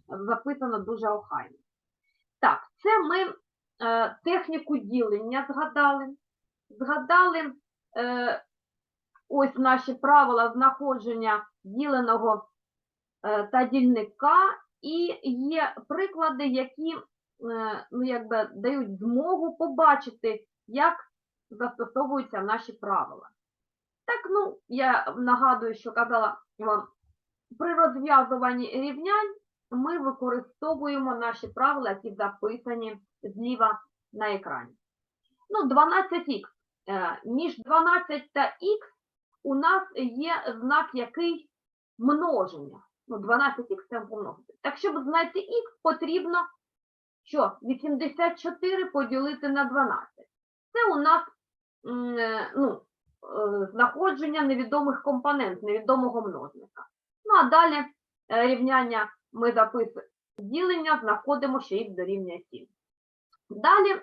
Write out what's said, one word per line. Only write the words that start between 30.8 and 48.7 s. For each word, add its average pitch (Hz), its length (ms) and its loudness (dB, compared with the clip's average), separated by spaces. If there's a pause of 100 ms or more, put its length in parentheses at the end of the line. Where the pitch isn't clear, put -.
наші 233 320 -6
правила, 269 420 0
які 196 260 -8
записані 220 840 -6 (240)
зліва 240 560 -2 (340)
на 214 200 -4
екрані. 123 420 -10 (760)
Ну, 415 140 -2
дванадцять 339 680 4
ікс. 202 220 -8 (380)
Е, 185 360 -4
між 262 320 -2
дванадцять 320 760 2
та 285 80 0
х 415 500 -2 (520)
у 277 120 -2
нас 349 280 4 (120)
є 254 680 -4
знак 294 320 0
який? 320 560 -4 (480)
Множення. 233 840 -2 (280)
Ну, 233 100 -8
дванадцять 240 540 0
ікс - 160 -8
це 233 140 -8
помножити. 208 600 -12
Так, 285 160 -6
щоб 311 260 -2
знайти 330 360 0
х, 466 440 -6
потрібно 339 600 0 (800)
що? - 280 0 (100)
Вісімдесят 294 760 -2
чотири 370 460 -4